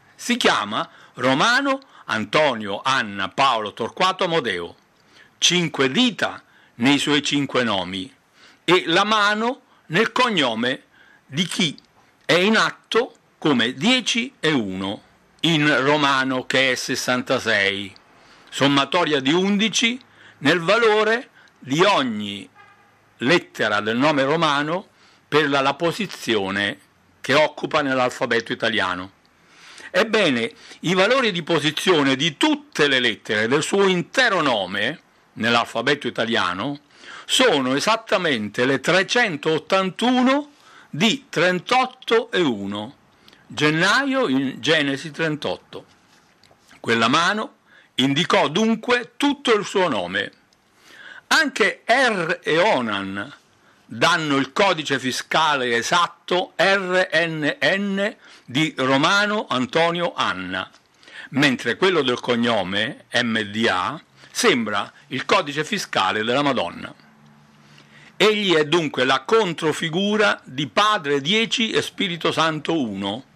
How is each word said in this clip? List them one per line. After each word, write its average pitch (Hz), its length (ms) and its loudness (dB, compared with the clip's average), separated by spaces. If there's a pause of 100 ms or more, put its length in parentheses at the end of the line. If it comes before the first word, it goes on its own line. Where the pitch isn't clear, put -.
(160)
si - 220 -4
chiama 131 520 0 (260)
Romano 233 640 2 (240)
Antonio 110 800 0
Anna 104 460 -2
Paolo 113 440 0
Torquato 185 520 -2
Amodeo, 110 500 -4 (640)
cinque 160 520 0
dita 135 540 -2 (320)
nei 135 220 2
suoi 143 260 0
cinque 139 400 0
nomi, 95 500 -6 (520)
e 170 220 4
la 170 180 2
mano 214 560 0 (260)
nel 214 240 0
cognome 135 720 0 (420)
di 147 180 -4
chi 170 360 -4 (460)
è 139 80 2
in 196 240 4
atto 196 580 -2 (220)
come 127 360 2
dieci 233 640 0
e 156 120 0
uno, 98 520 -4 (380)
in 151 420 2
romano 135 640 2
che 131 260 2
è 123 40 0
sessantasei, 110 1160 -2 (560)
sommatoria 143 720 0
di 131 120 0
undici 208 680 0 (400)
nel 160 200 2
valore 214 720 2 (300)
di 143 240 0
ogni 110 640 0 (680)
lettera 117 640 0
del 107 160 -2
nome 139 260 2
romano 151 640 0 (400)
per 147 220 2
la, 139 120 2
la 139 140 0
posizione 107 1040 -2 (420)
che - 120 -2
occupa 151 480 0
nell'alfabeto 127 720 -2
italiano. 98 600 -4 (800)
Ebbene, 185 600 0 (280)
i 165 120 0
valori 220 380 2
di 175 120 -6
posizione 151 720 2
di 147 220 -2
tutte 294 500 0
le 135 120 2
lettere 110 480 0
del 143 140 2
suo 196 260 2
intero 190 540 0
nome 107 600 -2 (320)
nell'alfabeto 117 720 0
italiano 113 720 -2 (460)
sono 143 500 2
esattamente 147 920 0
le 135 140 0
trecentottantuno 196 1700 0 (380)
di 165 400 0
trentotto 226 1000 0
e 185 100 0
uno, 104 560 -4 (500)
gennaio 202 800 0
in 135 320 -2
Genesi 143 520 0
trentotto. 151 720 -6 (960)
Quella 117 280 0
mano 175 480 0 (400)
indicò 151 540 2
dunque 220 680 0
tutto 277 380 0
il 202 120 0
suo 185 220 0
nome. 101 440 -4 (960)
Anche 262 580 0
Er 214 580 2
e 160 160 0
Onan 110 760 -2 (520)
danno 156 520 0
il 135 160 -2
codice 156 460 0
fiscale 131 760 -2
esatto 175 840 -2
R 185 520 0 (180)
N 156 340 -4
N 196 540 -2 (300)
di 151 320 -2
Romano 185 720 2
Antonio 165 640 -2
Anna, 92 560 -4 (600)
mentre 127 480 0
quello 185 240 2
del 123 180 0
cognome, 110 920 -2
M 117 260 0
D 107 300 -2
A, 98 320 -2 (280)
sembra 113 640 0 (160)
il 127 180 -8
codice 156 380 -2
fiscale 107 600 -2
della 120 180 0
Madonna. 92 520 -4 (1200)
Egli 208 380 2
è 156 120 4
dunque 147 380 0
la 135 180 2
controfigura 196 1200 0
di 135 240 -6
Padre 165 540 0
Dieci 220 500 0
e 147 100 0
Spirito 170 500 -4
Santo 156 480 0
Uno 101 460 -4 (100)